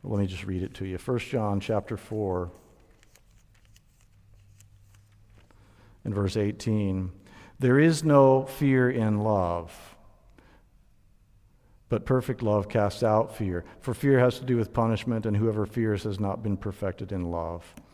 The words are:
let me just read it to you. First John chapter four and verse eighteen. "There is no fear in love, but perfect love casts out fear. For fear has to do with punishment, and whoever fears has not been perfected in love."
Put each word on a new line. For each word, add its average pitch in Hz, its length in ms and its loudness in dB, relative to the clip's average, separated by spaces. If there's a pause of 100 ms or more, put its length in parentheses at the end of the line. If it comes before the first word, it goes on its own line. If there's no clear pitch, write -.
let 104 160 -4
me 98 80 0
just 92 180 -10
read 92 180 -4
it - 120 -8
to 95 120 -8
you. 92 120 -8
First 123 300 -4
John 104 320 -2
chapter 104 360 -4
four 92 540 -6 (3500)
and 107 100 -4
verse 98 220 0
eighteen. 101 760 -2 (460)
"There 131 200 4
is 156 260 4
no 135 400 6
fear 131 460 2
in 110 300 0
love, 90 760 -2 (1900)
but 113 160 -2
perfect 127 380 -2
love 104 260 2
casts 104 360 0
out 110 320 2
fear. 90 280 -4 (160)
For 123 140 -6
fear 139 240 4
has 123 220 2
to 131 40 -12
do 127 120 0
with 110 160 -2
punishment, 113 540 -2
and 104 100 0
whoever 107 280 0
fears 107 380 -2
has 101 160 -6
not 98 240 -4
been 101 140 -2
perfected - 560 -8
in 87 180 -4
love." 85 440 -8 (200)